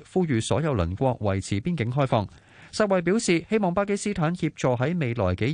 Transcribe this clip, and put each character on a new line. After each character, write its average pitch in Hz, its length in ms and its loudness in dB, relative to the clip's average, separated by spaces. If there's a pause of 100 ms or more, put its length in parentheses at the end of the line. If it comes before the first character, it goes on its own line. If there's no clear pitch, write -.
(140)
呼 185 140 2
籲 120 120 2
所 110 220 0
有 156 140 0
鄰 90 200 0
國 131 260 0
維 98 220 0
持 101 160 -2
邊 175 160 -2
境 120 160 -2
開 139 140 0
放。 110 220 2 (480)
世 220 80 2
衛 196 200 2
表 180 140 2
示， 175 320 2
希 220 100 2
望 180 140 0
巴 202 120 0
基 202 100 -2
斯 202 180 -4
坦 170 220 0
協 156 180 -2
助 - 180 -2
喺 131 280 0
未 123 140 -2
來 95 220 2
幾 107 180 0